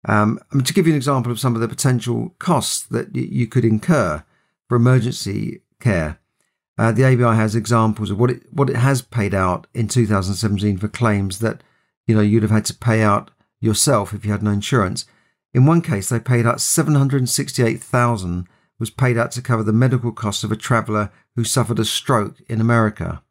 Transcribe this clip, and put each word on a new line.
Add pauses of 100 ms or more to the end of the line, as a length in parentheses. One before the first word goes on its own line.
Um, (100)
I
mean,
to
give
you
an
example
of
some
of
the
potential
costs
that
y-,
you
could
incur (420)
for
emergency (180)
care, (600)
uh,
the
A
B
I
has
examples
of
what
it,
what
it
has
paid
out
in
two
thousand
seventeen
for
claims
that, (440)
you
know,
you'd
have
had
to
pay
out (300)
yourself
if
you
had
no
insurance. (480)
In
one
case,
they
paid
out
seven
hundred
sixty-eight
thousand (300)
was
paid
out
to
cover
the (120)
medical
costs
of
a
traveller (240)
who
suffered
a
stroke
in
America.